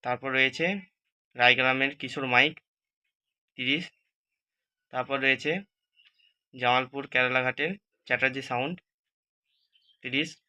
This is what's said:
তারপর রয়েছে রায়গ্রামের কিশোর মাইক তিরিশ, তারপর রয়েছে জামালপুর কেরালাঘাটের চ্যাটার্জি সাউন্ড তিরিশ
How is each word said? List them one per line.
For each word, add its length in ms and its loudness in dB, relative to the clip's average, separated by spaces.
তারপর 320 -4
রয়েছে 300 2
রায়গ্রামের 540 4
কিশোর 340 -6
মাইক 200 4
তিরিশ, 260 -2
তারপর 320 -4
রয়েছে 280 2
জামালপুর 480 0
কেরালাঘাটের 600 0
চ্যাটার্জি 440 -2
সাউন্ড 240 -2
তিরিশ 260 -4